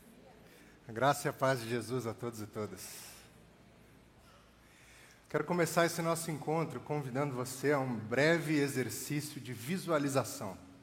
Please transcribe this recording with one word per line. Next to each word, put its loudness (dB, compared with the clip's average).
A -12
graça 4
e 0
a -6
paz 2
de -6
Jesus -2
a -2
todos -6
e -6
todas. -8
Quero 0
começar 4
esse -2
nosso 0
encontro -2
convidando -2
você 0
a 6
um 0
breve 4
exercício -2
de -8
visualização. 0